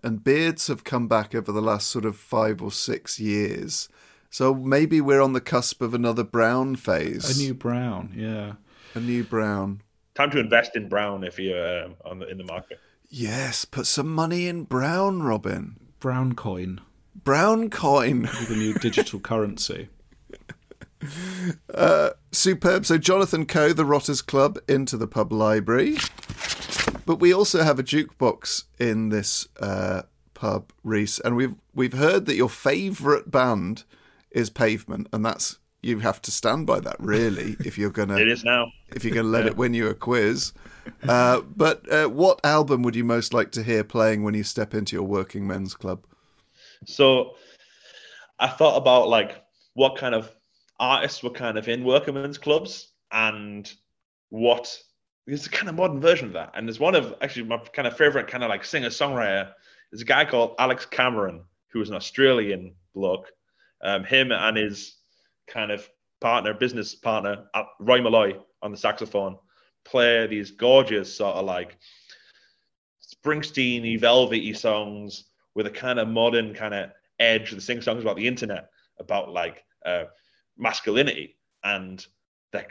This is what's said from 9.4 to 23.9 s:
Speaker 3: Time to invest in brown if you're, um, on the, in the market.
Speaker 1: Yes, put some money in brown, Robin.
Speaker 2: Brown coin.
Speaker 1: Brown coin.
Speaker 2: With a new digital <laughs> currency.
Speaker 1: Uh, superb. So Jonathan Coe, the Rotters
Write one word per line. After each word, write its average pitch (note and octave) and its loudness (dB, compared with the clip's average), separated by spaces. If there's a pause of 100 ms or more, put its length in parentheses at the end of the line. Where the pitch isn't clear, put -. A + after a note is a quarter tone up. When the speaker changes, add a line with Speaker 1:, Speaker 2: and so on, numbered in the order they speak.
Speaker 3:
Time C#3+ 2
to C#3+ 0
invest A#2 4
in G#2 -6
brown G2+ -2
if F2+ -10
you're, F2 -4
um, F2+ -18
on F#2 -14
the, - -12
in F#2 -12
the F#2 -14
market. F2+ -12 (320)
Speaker 1:
Yes, B2 -6
put - -6
some D#3 -2
money E3+ 0
in E3+ -6
brown, E3+ 0
Robin. G#2+ -4 (180)
Speaker 2:
Brown B2+ -2
coin. F#2 -8 (440)
Speaker 1:
Brown G#3 4
coin. C3+ 4
Speaker 2:
With A2+ -6
a A2+ -2
new G#2+ 0
digital - -2
<laughs> - -10
currency. G#2 -4 (1800)
Speaker 1:
Uh, D3+ 4 (200)
superb. F#3+ 2
So E3 4
Jonathan F3 2
Coe, D3+ 4
the D#3 2
Rotters C#3+ 2